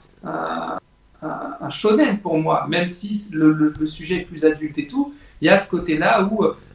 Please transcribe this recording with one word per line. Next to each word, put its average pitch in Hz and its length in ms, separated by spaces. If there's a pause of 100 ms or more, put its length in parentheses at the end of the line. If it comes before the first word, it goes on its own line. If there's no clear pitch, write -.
(240)
un, 160 560 (420)
un, - 400
un 139 80
shonen 214 500
pour 165 180
moi, 156 320
même 175 200
si 202 420
le, 156 220
le, 151 240
le 156 80
sujet 165 320
est - 80
plus 156 200
adulte 151 320
et 147 100
tout, 277 260 (280)
il 147 60
y - 20
a 196 80
ce - 120
côté-là 170 540
où, 208 200
euh, - 120 (200)